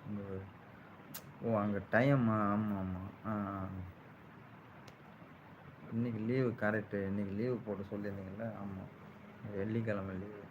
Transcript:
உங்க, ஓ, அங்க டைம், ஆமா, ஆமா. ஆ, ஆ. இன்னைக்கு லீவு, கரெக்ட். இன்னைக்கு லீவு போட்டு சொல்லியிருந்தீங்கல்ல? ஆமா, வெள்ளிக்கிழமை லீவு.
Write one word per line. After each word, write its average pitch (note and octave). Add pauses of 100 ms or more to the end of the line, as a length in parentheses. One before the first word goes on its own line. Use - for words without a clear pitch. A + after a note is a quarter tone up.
உங்க, G#2 (1200)
ஓ, A#2
அங்க G2+
டைம், B2+
ஆமா, G#2+
ஆமா. F#2 (240)
ஆ, A2 (140)
ஆ. G2 (2250)
இன்னைக்கு A#2
லீவு, A#2+
கரெக்ட். G#2+
இன்னைக்கு G2
லீவு A#2+
போட்டு G2+
சொல்லியிருந்தீங்கல்ல? G2+
ஆமா, G2 (680)
வெள்ளிக்கிழமை G2+
லீவு. G#2